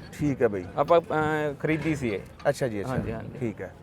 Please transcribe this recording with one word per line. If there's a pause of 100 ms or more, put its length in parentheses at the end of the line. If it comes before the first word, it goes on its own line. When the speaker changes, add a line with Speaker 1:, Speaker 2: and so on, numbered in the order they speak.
(180)
Speaker 1:
ਠੀਕ
ਹੈ
ਬਾਈ। (120)
Speaker 2:
ਆਪਾਂ,
ਅਹ,
ਖਰੀਦੀ
ਸੀ
ਇਹ। (300)
Speaker 1:
ਅੱਛਾ
ਜੀ,
ਅੱਛਾ।
Speaker 2:
ਹਾਂਜੀ,
ਹਾਂਜੀ।
Speaker 1:
ਠੀਕ
ਹੈ।